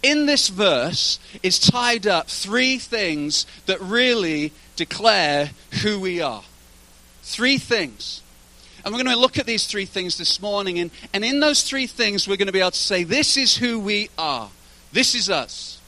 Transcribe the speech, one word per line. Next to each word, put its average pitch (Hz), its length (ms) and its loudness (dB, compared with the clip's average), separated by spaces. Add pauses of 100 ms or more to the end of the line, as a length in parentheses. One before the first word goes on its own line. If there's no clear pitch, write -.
In 294 240 4
this 277 220 2
verse 170 680 2 (240)
is 185 160 2
tied 240 480 4
up 180 220 2
three 254 500 0
things 156 720 -2 (180)
that 190 160 -2
really 190 720 0 (240)
declare 165 720 2 (320)
who 208 180 0
we 180 220 -4
are. 117 220 -4 (800)
Three 254 340 0
things. 160 640 -4 (640)
And 202 80 -6
we're 247 100 -4
gonna 254 140 0
look 254 220 4
at - 80 -4
these 220 180 -2
three 196 200 -4
things 180 320 -6
this 180 220 -2
morning, 196 380 -2
and, 175 140 -2 (220)
and 202 120 -2
in 277 140 0
those 294 240 4
three 262 240 -4
things, 202 400 -2
we're 196 100 0
gonna 196 140 0
be 190 80 2
able 180 120 2
to - 60 -6
say, 185 260 0
"This 262 340 2
is 262 200 2
who 233 220 0
we 208 300 -2 (100)
are. 117 320 -4 (420)
This 240 220 2
is 196 160 -2
us." - 560 -4